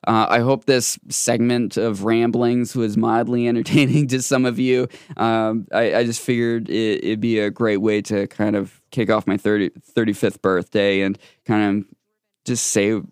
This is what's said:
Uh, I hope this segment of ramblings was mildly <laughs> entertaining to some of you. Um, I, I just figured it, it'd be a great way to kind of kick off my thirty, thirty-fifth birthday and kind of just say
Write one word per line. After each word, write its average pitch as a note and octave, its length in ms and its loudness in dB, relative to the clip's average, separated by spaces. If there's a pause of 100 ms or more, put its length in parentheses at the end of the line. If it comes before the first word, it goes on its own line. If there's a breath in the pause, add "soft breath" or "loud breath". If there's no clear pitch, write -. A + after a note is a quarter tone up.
Uh, A2+ 220 2
I A#2 100 2
hope B2 280 0
this B2+ 300 0 (120)
segment A#2 680 -2
of G#2 280 -2
ramblings A#2+ 720 0
was A2 200 -2
mildly A#2 520 0
<laughs> - 0 -
entertaining C3 600 2
to B2+ 140 -2
some B2+ 220 0
of B2 160 -2
you. B2+ 260 2 (300 loud breath)
Um, A2+ 560 -2
I, G#2 240 2
I A#2+ 80 2
just A#2 160 -4
figured A#2 500 -2
it, G#2+ 320 0
it'd G#2+ 180 -2
be A2+ 200 0
a G#2 100 0
great G#2 280 0
way G#2 240 2
to G2 260 -2
kind G#2+ 260 -2
of G2 260 -4 (120)
kick A2 180 -2
off G#2+ 160 2
my F#2+ 100 0
thirty, G#2 340 0
thirty-fifth - 720 -2
birthday G2 600 0
and G2 180 -2 (260 soft breath)
kind G#2 360 0
of - 160 -16 (480)
just B2 240 -4
say G#2 440 0